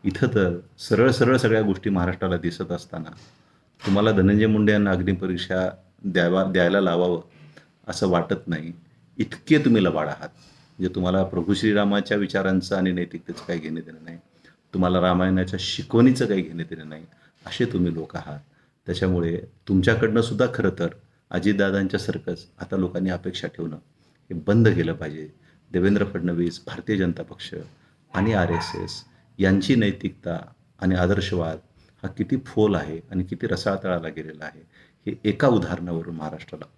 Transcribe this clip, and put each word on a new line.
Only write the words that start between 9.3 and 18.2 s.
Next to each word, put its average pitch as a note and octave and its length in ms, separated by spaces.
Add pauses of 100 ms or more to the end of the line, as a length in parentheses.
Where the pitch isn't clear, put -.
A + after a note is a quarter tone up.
तुम्ही A#2 260
लबाड D#2 240
आहात. - 220 (500)
म्हणजे F#2 160
तुम्हाला F#2 280
प्रभू F2+ 300
श्रीरामाच्या G2+ 640
विचारांचं F#2+ 580
आणि F#2 160
नैतिकतेचं F2+ 560
काही F2 120
घेणं D#2+ 260
देणं D#2+ 180
नाही, E2 140 (560)
तुम्हाला F2+ 280
रामायणाच्या F#2 600
शिकवणीचं B2+ 640
काही G2 160
घेणं E2 220
देणं D#2+ 260
नाही, D#2 160 (400)
असे - 200
तुम्ही F2 280
लोक D#2+ 220
आहात. D2 240 (460)